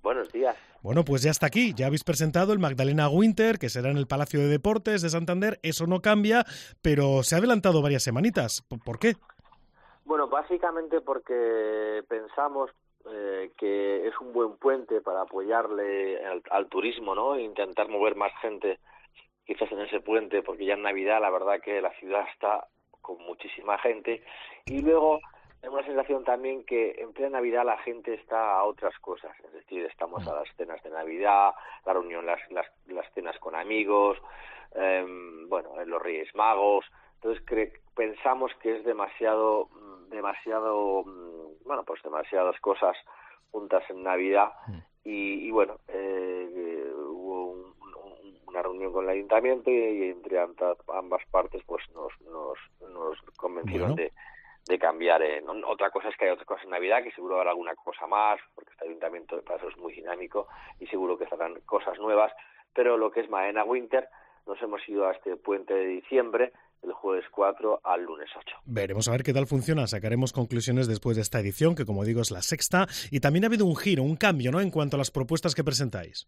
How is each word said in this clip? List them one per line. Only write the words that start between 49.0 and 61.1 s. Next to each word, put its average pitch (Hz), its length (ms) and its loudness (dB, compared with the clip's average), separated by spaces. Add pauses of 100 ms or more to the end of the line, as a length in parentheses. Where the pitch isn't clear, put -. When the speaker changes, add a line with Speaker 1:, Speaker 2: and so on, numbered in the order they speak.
Speaker 1:
el 92 80 0
ayuntamiento 117 580 2
y, 123 60 6
y 107 340 0
entre 90 300 -4
anta-, 87 360 -2 (120)
ambas 92 420 -4
partes 92 340 -2
pues 85 180 -8 (120)
nos, 76 180 -10 (180)
nos, 73 280 -10 (340)
nos 80 260 -6 (200)
convencieron 90 540 -4
Speaker 2:
Bueno. 156 100 -2
Speaker 1:
de, 76 100 -4 (540)
de 90 120 2
cambiar, 82 420 4
eh, 76 220 0
no, 76 100 -10 (160)
otra 98 220 0
cosa 98 180 -4
es - 80 -8
que - 80 0
hay 92 60 4
otras - 160 -4
cosas 98 180 -8
en 95 60 -14
Navidad, 95 320 0
que 117 80 -10
seguro 90 260 -6
habrá 90 140 2
alguna 85 240 -4
cosa - 320 -12
más, 104 340 2 (140)
porque - 180 -20
este 82 140 -12
ayuntamiento 82 560 -8
para 87 160 -8
eso 87 100 -10
es - 80 -14
muy 85 160 -12
dinámico 87 560 -6 (320)
y 120 60 -12
seguro 90 320 -2